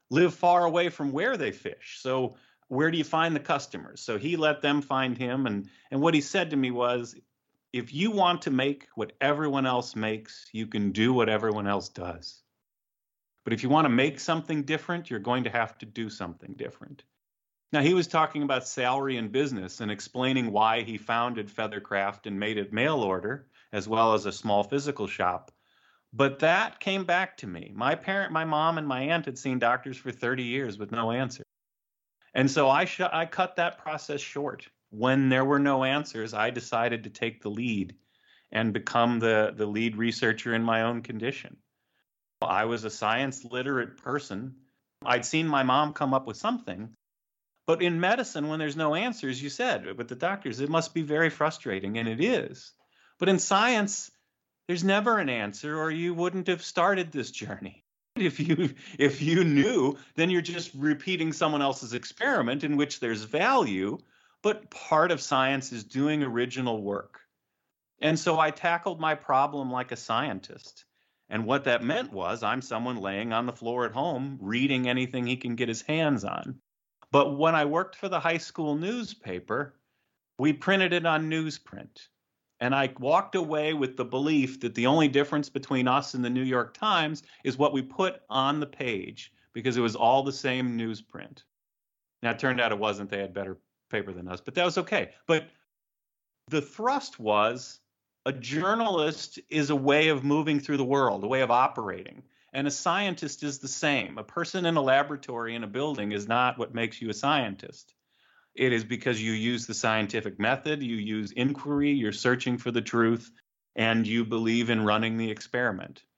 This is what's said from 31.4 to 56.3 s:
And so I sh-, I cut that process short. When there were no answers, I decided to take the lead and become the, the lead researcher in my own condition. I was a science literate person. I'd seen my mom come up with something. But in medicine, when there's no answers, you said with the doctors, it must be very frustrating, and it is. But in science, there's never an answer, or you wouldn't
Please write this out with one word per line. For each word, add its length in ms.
And 160
so 200
I 160
sh-, 160
I 240
cut 320
that 220
process 420
short. 460
When 380
there 160
were 160
no 240
answers, 500
I 180
decided 520
to 60
take 320
the 80
lead 460
and 180
become 480
the, 340
the 120
lead 320
researcher 560
in 100
my 200
own 180
condition. 560
I 220
was 220
a 40
science 540
literate 540
person. 580
I'd 200
seen 240
my 140
mom 280
come 220
up 120
with 120
something. 540
But 160
in 180
medicine, 480
when 120
there's 180
no 180
answers, 480
you 60
said 480
with 100
the 80
doctors, 460
it 80
must 240
be 80
very 280
frustrating, 680
and 100
it 160
is. 480
But 80
in 120
science, 720
there's 180
never 320
an 100
answer, 500
or 140
you 220
wouldn't 340